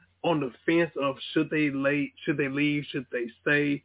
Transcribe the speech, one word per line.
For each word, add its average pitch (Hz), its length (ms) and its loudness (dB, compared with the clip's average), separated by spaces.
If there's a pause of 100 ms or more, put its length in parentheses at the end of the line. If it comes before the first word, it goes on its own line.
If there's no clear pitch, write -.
(240)
on 160 160 2
the 135 120 -4 (140)
fence 165 340 4
of 139 160 0 (160)
should 156 200 2
they 151 180 2
lay, 139 420 0 (120)
should 156 140 -2
they 139 120 0
leave, 147 400 0
should 131 220 -6
they 120 160 -4 (140)
stay, 147 440 2